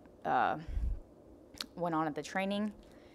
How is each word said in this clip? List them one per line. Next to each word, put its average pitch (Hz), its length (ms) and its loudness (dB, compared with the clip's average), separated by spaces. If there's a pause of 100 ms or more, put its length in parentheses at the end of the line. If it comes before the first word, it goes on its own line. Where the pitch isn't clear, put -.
(260)
uh, 123 320 4 (1160)
went 170 180 0
on 160 140 2
at 147 80 -2
the 147 80 -4
training. 202 500 -2 (420)